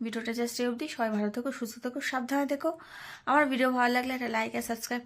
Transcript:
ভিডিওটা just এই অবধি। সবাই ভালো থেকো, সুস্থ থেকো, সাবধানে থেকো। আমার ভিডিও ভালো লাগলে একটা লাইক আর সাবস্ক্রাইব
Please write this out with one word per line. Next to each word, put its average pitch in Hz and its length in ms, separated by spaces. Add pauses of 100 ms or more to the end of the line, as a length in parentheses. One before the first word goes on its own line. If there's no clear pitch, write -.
ভিডিওটা 226 300
just 240 160 (100)
এই 247 80
অবধি। 247 220
সবাই 226 220
ভালো 208 200
থেকো, 247 220
সুস্থ 233 260
থেকো, 247 220
সাবধানে 269 460
থেকো। 311 320 (480)
আমার 285 200
ভিডিও 262 260
ভালো 247 220
লাগলে 254 200
একটা 247 140
লাইক 226 260
আর 240 80
সাবস্ক্রাইব 240 440